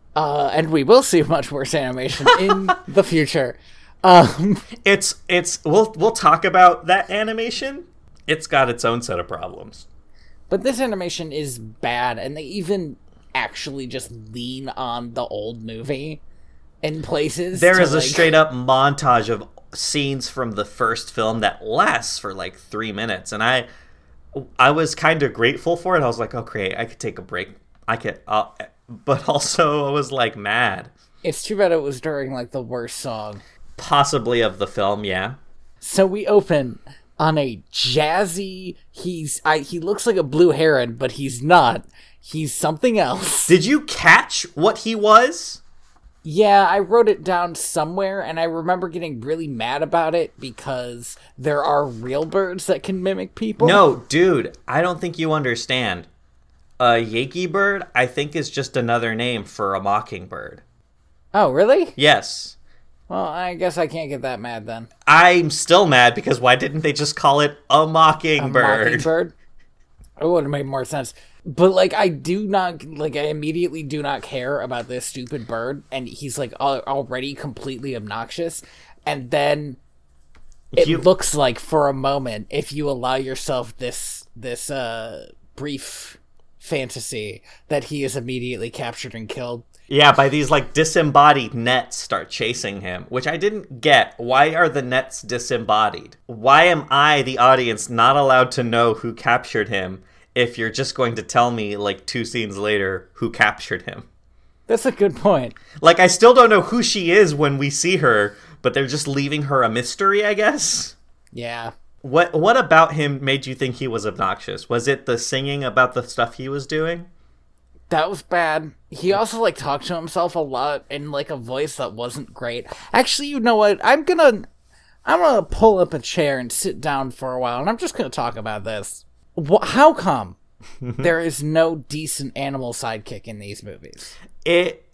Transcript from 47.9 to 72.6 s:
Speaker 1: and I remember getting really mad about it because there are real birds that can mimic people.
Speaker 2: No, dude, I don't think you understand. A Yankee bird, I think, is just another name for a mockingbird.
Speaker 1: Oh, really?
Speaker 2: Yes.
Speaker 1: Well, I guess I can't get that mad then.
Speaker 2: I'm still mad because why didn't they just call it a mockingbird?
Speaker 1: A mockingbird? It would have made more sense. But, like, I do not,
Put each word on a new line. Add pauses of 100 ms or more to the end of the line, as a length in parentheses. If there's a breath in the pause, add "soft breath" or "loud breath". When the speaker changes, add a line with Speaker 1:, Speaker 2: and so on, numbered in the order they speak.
Speaker 1:
and
I
remember
getting
really
mad
about
it
because (220 soft breath)
there
are
real
birds
that
can
mimic
people.
Speaker 2:
No,
dude, (100)
I
don't
think
you
understand. (720)
A
Yankee
bird, (100)
I
think,
is
just
another
name
for
a
mockingbird. (720)
Speaker 1:
Oh,
really?
Speaker 2:
Yes. (500)
Speaker 1:
Well,
I
guess
I
can't
get
that
mad
then. (180)
Speaker 2:
I'm
still
mad
because
why
didn't
they
just
call
it (120)
a
mockingbird?
Speaker 1:
A
mockingbird? (880)
It
would
have
made
more
sense. (320 soft breath)
But,
like,
I
do
not,